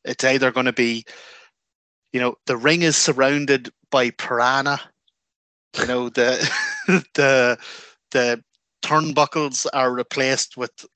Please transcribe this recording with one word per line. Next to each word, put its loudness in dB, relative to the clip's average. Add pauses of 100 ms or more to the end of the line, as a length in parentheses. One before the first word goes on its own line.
It's -6
either 2
gonna -2
be, -2 (1040)
you -2
know, -2 (100)
the -2
ring 2
is 2
surrounded 2 (200)
by 2
piranha, -2 (1000)
you 0
know, -2
the, 0 (360)
<laughs> 2 (100)
the, 4 (540)
the 0 (400)
turnbuckles 0
are 0
replaced -2
with, -8 (260)